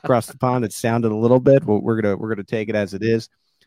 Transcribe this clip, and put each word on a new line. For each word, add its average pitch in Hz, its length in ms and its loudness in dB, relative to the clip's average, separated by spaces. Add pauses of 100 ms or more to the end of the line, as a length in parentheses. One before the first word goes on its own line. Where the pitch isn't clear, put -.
across 120 240 2
the - 100 -20
pond. 127 280 -2
It 101 80 -6
sounded 117 400 -2
a - 20 -4
little 117 240 4
bit, 139 260 4
but 104 140 0
we're 110 220 -2
gonna, 101 160 0
we're 110 180 -8
gonna 98 80 -10
take 110 240 -6
it 107 80 -4
as 98 180 -2
it 98 100 -8
is. 113 260 -2 (380)